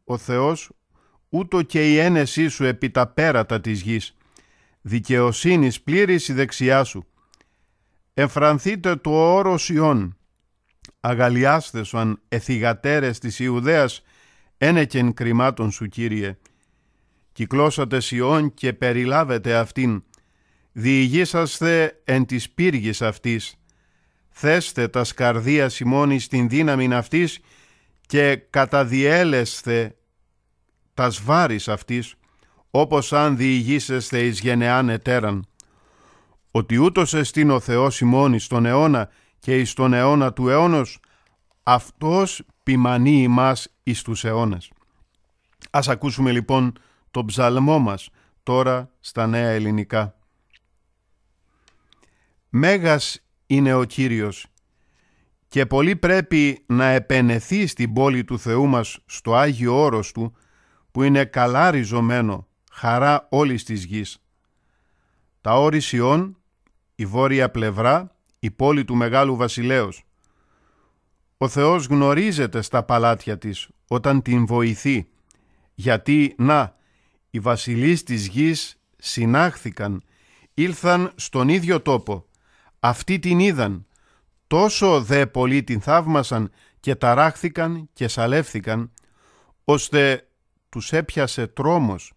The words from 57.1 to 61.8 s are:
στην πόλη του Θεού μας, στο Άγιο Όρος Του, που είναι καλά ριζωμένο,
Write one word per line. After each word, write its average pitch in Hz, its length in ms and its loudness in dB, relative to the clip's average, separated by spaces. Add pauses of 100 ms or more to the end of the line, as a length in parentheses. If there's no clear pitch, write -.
στην 117 260 -4
πόλη 127 320 0
του 120 140 -8
Θεού 120 280 0
μας, 123 400 -2
στο - 280 -6
Άγιο 127 480 2
Όρος 117 300 -2
Του, 113 240 -8 (540)
που 127 120 -2
είναι 139 220 4
καλά 127 460 0
ριζωμένο, 117 760 -2 (260)